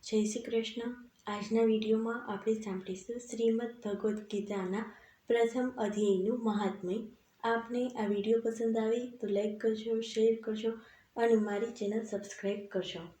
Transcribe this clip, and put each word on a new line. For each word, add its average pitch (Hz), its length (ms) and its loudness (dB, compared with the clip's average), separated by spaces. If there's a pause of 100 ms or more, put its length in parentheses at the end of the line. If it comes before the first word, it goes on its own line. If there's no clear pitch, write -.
(100)
જય 214 140 4
શ્રી 214 180 -2
કૃષ્ણ. 233 520 -2 (320)
આજના 214 360 0
વીડિયોમાં 220 680 2
આપણે 220 220 0
સાંભળીશું 190 640 -6
શ્રીમદ 226 520 2 (140)
ભગવદ્ 208 320 0
ગીતાના 202 760 -4 (340)
પ્રથમ 233 520 2
અધ્યાયનું 208 600 2
મહાત્મ્ય. 208 560 0 (500)
આપને 233 440 0
આ 220 180 -4
વીડિયો 208 340 2
પસંદ 226 380 0
આવે 226 200 2
તો 247 280 -6
લાઈક 208 340 0
કરજો, 220 400 0
શેર 226 420 2
કરજો 220 280 -2 (460)
અને 233 180 6
મારી 214 320 2
ચેનલ 214 380 -2
સબસ્ક્રાઇબ 202 600 -4
કરજો. 180 340 -4 (200)